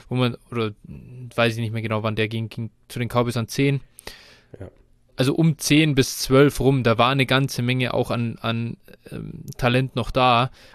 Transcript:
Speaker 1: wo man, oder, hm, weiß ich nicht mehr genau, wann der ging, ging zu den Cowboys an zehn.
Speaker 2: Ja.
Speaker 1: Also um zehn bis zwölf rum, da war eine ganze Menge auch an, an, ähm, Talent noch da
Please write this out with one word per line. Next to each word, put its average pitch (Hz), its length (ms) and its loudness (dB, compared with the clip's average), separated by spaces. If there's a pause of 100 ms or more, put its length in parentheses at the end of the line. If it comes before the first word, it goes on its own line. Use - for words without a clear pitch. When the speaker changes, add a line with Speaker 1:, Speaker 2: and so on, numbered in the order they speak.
(100)
Speaker 1:
wo 127 40 -6
man, 123 220 -2 (140)
oder, 113 220 -4 (140)
hm, 127 480 -18
weiß 117 200 2
ich 113 60 -8
nicht 113 120 -4
mehr 113 80 -6
genau, 110 220 -4
wann 110 120 -4
der 110 140 -2
ging, 113 220 -6
ging 113 200 -10 (180)
zu - 100 -12
den 120 100 -4
Cowboys 120 300 0
an 113 100 -4
zehn. 139 320 0 (800)
Speaker 2:
Ja. 95 80 -14 (480)
Speaker 1:
Also 131 180 0
um 160 220 4
zehn 151 380 4
bis 131 240 0
zwölf 135 420 4
rum, 131 220 2
da 113 160 2
war 120 140 4
eine 139 120 2
ganze 131 380 0
Menge 127 320 0
auch - 160 0
an, 117 320 -4
an, 117 340 -4 (340)
ähm, - 340 -12 (120)
Talent 127 400 0
noch 117 140 -4
da 127 400 2 (240)